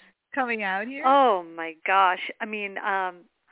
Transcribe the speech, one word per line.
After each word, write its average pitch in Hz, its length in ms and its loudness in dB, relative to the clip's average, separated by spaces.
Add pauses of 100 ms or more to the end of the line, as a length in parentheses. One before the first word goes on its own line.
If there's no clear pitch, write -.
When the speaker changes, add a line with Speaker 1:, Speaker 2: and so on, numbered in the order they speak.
(340)
Speaker 1:
coming 233 280 -4
out 196 240 -4
here? 269 200 -10
Speaker 2:
Oh 254 360 6 (140)
my 165 180 -10 (120)
gosh. 190 340 4 (200)
I 226 40 -6
mean, 208 340 -8
um, 185 440 -4 (300)